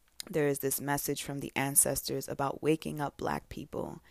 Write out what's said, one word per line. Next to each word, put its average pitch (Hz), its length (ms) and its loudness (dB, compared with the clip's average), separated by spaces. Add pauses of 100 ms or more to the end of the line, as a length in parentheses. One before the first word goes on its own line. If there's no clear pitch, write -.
(300)
there 156 180 4
is 139 120 2
this - 220 -2
message 143 420 0
from 143 160 -6
the 139 160 -6
ancestors 139 720 2
about - 360 -2
waking 151 360 2
up 143 180 -4
Black 147 320 -2
people. - 600 -8